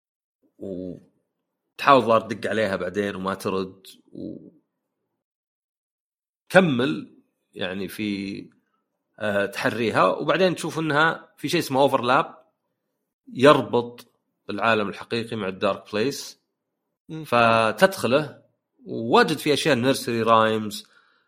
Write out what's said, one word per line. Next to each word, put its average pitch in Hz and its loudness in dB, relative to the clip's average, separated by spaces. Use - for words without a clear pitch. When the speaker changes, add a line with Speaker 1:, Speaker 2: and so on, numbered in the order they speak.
Speaker 1:
وتحاول - -2
ظهر 110 4
تدق 98 -8
عليها 101 -2
بعدين 95 -4
وما 95 -4
ترد، 95 -6
و- - -14
كمل، 156 2
يعني، 98 -8
في، 98 -8
آه، 101 -2
تحريها. 113 -2
وبعدين 165 0
تشوف 156 -8
إنها 156 -2
في 147 -8
شيء 170 0
اسمه 139 0
أوفرلاب، 131 0
يربط 120 2
العالم 104 0
الحقيقي 117 -8
مع 104 -6
الدارك 95 -4
بليس. 120 -6
Speaker 2:
مم. 160 -12
Speaker 1:
فتدخله، 120 2
وواجد 147 2
في 147 0
أشياء 139 2
نيرسري 123 0
رايمز، 110 2